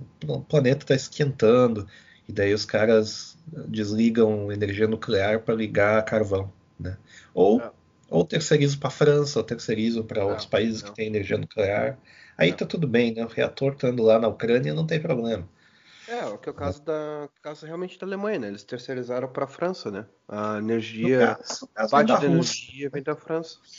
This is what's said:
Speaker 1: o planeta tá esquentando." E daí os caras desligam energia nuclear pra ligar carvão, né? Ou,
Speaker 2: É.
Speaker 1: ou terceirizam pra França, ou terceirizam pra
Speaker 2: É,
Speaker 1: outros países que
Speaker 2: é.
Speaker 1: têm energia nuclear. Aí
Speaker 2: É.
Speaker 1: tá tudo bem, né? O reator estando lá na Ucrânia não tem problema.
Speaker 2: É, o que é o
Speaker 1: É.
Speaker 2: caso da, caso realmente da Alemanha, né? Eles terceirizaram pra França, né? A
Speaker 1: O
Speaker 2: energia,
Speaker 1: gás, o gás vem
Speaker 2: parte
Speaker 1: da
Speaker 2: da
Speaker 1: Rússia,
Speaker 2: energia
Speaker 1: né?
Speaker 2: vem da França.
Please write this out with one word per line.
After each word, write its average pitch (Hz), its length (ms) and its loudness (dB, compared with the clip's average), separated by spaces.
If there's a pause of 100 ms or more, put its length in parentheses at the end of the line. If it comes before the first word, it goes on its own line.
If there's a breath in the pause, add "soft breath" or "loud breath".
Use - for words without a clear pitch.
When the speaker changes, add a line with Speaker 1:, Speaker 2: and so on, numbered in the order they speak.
(280)
Speaker 1:
o 120 140 -6
planeta 139 420 2
tá 135 100 2
esquentando." 123 960 2 (400 loud breath)
E 104 40 -14
daí 101 200 2
os 104 140 -2
caras 110 720 2 (280)
desligam 107 840 2
energia 104 340 0
nuclear 110 540 0
pra 117 140 -2
ligar 107 500 2
carvão, 98 480 -2 (260)
né? 92 200 -10 (340 loud breath)
Ou, 208 280 6
Speaker 2:
É. 226 100 -10 (400)
Speaker 1:
ou 165 120 2
terceirizam 143 560 0
pra 135 120 -4
França, 147 480 2
ou 107 60 0
terceirizam 113 600 -2
pra 104 160 -6
Speaker 2:
É, 101 40 0
Speaker 1:
outros 113 220 -2
países 110 360 0
que 101 80 -16
Speaker 2:
é. - 20 -16
Speaker 1:
têm 110 140 -6
energia 104 320 -2
nuclear. 110 600 -2 (380 soft breath)
Aí - 140 4
Speaker 2:
É. - 20 2
Speaker 1:
tá - 140 -6
tudo 165 200 -2
bem, 117 280 2
né? 117 100 -6
O 117 40 -6
reator 127 440 -2
estando 123 300 -2
lá 110 160 8
na 117 100 2
Ucrânia 120 460 0
não 160 120 -2
tem 160 140 -2
problema. 117 480 -4 (580 soft breath)
Speaker 2:
É, 233 180 -6
o 104 140 -8
que - 100 -14
é 143 40 -6
o - 20 -20
Speaker 1:
É. - 40 -18
Speaker 2:
caso 143 240 -6
da, 151 460 -8 (140)
caso 151 240 -14
realmente 180 320 -10
da 190 80 -12
Alemanha, 202 320 -4
né? 110 100 -6
Eles 101 160 -12
terceirizaram 127 640 -6
pra 139 180 -4
França, 170 440 -6
né? 104 160 -8 (200)
A 104 280 -4
Speaker 1:
O 107 40 -4
Speaker 2:
energia, 113 600 0
Speaker 1:
gás, 113 440 2
o - 120 -16
gás 110 160 -2
vem - 0 -
Speaker 2:
parte 139 180 6
Speaker 1:
da 123 60 6
Speaker 2:
da 143 140 4
Speaker 1:
Rússia, - 20 4 (340)
Speaker 2:
energia 139 220 -12
Speaker 1:
né? 139 80 -10
Speaker 2:
vem 143 80 -6
da 151 140 -4
França. 160 400 -8 (220 loud breath)